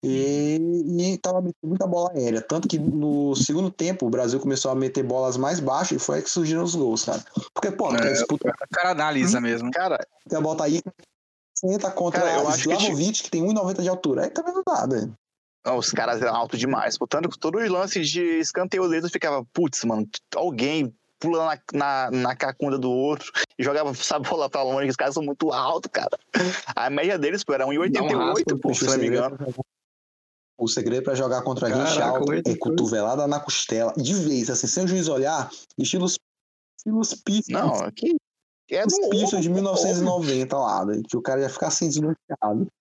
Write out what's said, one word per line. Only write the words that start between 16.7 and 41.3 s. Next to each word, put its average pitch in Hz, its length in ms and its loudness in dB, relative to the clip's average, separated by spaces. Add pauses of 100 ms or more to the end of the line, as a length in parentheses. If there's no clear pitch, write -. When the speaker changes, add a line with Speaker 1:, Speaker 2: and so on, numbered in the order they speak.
Speaker 3:
Portanto, 156 320 0 (100)
todos 190 240 0
os 220 60 0
lances 180 400 0
de 165 120 -2 (180)
escanteio 185 500 0
deles 160 160 0
eu 175 40 -2
ficava, 147 440 -2
"Putz, 156 320 0
mano, 110 200 0 (300)
alguém 143 580 -2 (240)
pula 160 280 0
na, 151 160 -2 (100)
na, 139 400 0
na 127 240 0
cacunda 139 420 -2
do 127 140 0
outro 139 400 0 (260)
e 127 60 0
jogava 143 280 2
essa 147 280 -2
bola 143 300 0
pra 139 140 0
longe, 135 240 0
que 127 40 0
os 120 60 -2
caras 135 160 0
são 156 100 -2
muito 143 300 0
altos, 135 360 0
cara." - 300 -2 (560)
A 123 140 0
média 165 280 0
deles, 165 280 0
pô, 147 80 0
era 131 120 2
um 135 60 0
e 143 80 0
oitenta 156 320 2
e 139 60 2
oito, - 0 -
Speaker 4:
Dá 123 80 2
um - 80 2
raspa, 147 280 0
Speaker 3:
pô, - 60 0
Speaker 1:
Bicho, 131 160 0
Speaker 3:
se 135 80 2
não 131 60 4
me 135 100 2
engano. 127 300 0 (1160)
Speaker 1:
o 117 120 -2
segredo 120 360 0
pra 135 120 0
jogar 127 260 0
contra 127 260 -2
gente 143 300 0
Speaker 4:
Caraca, 143 80 2 (140)
Speaker 1:
alto 143 120 2
é 156 40 2
Speaker 4:
oitenta 165 140 0
e - 40 2
oito. 170 60 -4
Speaker 1:
cotovelada 131 680 2
na 147 120 0
costela, 113 580 0
de 143 160 0
vez, 147 360 0
assim, 120 180 0
sem 180 180 0
o - 20 2
juiz 180 220 2
olhar, 139 400 0 (280)
estilo, 180 280 0
estilo - 920 -6
os 220 160 0
Pistons. - 380 -2
Speaker 3:
Não, - 320 0
aqui 311 300 0 (540)
é - 160 2
Speaker 1:
Os 214 140 2
Speaker 3:
no 247 100 2
Speaker 1:
Pistons 196 320 2
de 165 80 2
Speaker 3:
ombro, - 0 -
pô. 175 40 2
Speaker 1:
mil 196 100 2
novecentos 180 360 2
e 175 40 2
noventa 139 540 0
lá, 101 280 0
né, 107 240 -2
que 180 80 -2
o 175 40 -2
cara 135 200 0